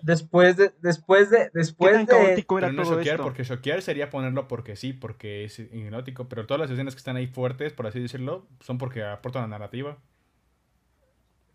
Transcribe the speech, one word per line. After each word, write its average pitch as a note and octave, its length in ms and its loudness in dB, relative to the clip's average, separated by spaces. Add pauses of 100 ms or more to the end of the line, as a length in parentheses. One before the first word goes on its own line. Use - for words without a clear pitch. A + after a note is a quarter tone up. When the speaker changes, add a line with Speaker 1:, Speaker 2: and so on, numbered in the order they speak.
Speaker 1:
después E3+ 540 4
de, G3 240 4
después F3+ 500 4
de, A3+ 80 8
Speaker 2:
¿Qué F#3+ 160 0
Speaker 1:
después E3+ 380 4
Speaker 2:
tan A3 140 4
Speaker 1:
de B3 60 8
Speaker 2:
caótico F#3+ 460 4
era F#3 100 0
Speaker 3:
Pero C3+ 80 -6
no E3+ 60 -2
es E3 60 -4
Speaker 2:
todo E3 120 0
Speaker 3:
choquear, D#3 160 0
Speaker 2:
esto? D3+ 80 -4
Speaker 3:
porque C3 200 -6
choquear C3+ 380 -4
sería C#3+ 280 -6
ponerlo C3 380 -4
porque A2+ 280 -10
sí, C3 160 -10
porque G#2 520 -12
es G#2+ 140 -16
hipnótico, A#2 720 -12
pero A2 180 -10
todas C#3 140 -2
las D3+ 100 -4
escenas C3 240 -6
que - 40 -20
están B2+ 180 -8
ahí B2+ 100 -6
fuertes, B2+ 480 -6
por A#2 120 -8
así B2 140 -8
decirlo, C3 460 -8 (140)
son B2+ 180 -8
porque B2+ 260 -8
aportan B2 380 -8
la A2 60 -8
narrativa. A#2 500 -12 (1600)